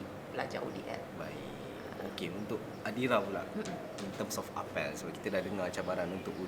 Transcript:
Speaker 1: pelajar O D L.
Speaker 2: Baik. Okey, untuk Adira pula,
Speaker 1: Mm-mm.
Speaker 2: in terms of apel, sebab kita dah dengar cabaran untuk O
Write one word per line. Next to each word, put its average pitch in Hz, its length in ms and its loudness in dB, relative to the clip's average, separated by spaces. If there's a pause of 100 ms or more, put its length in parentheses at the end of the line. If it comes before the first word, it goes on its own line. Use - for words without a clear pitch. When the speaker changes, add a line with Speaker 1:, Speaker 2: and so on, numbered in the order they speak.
(300)
Speaker 1:
pelajar 135 320 0
O - 80 0
D - 160 -2
L. - 160 -2 (160)
Speaker 2:
Baik. 147 320 -4 (600)
Okey, 85 220 0
untuk 107 280 -2 (240)
Adira 123 320 6
pula, 98 240 4 (140)
Speaker 1:
Mm-mm. 208 220 0 (240)
Speaker 2:
in 95 160 -2
terms - 200 0
of 101 160 0
apel, - 400 0
sebab 85 180 -4 (100)
kita 98 160 2
dah 92 40 6
dengar 95 320 2
cabaran 90 400 2
untuk 95 240 -2
O 95 100 0